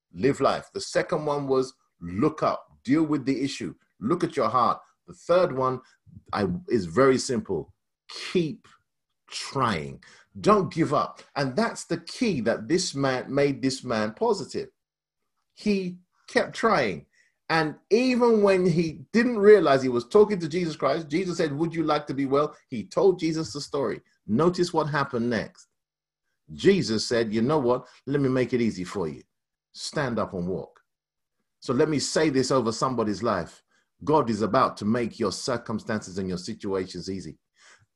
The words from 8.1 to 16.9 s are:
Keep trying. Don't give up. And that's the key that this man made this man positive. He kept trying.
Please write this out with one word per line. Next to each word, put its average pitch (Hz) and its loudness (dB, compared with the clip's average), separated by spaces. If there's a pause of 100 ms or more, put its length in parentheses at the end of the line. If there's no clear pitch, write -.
Keep 165 -2 (600)
trying. 76 -4 (360)
Don't 190 2
give 147 0
up. - -4 (140)
And 135 -2
that's 220 -2
the 170 -6
key 185 -2
that 107 -2
this 170 -2
man 131 -2
made 139 0
this 131 -2
man 110 -2
positive. 208 -4 (840)
He 190 -2 (300)
kept 185 0
trying. 127 0 (440)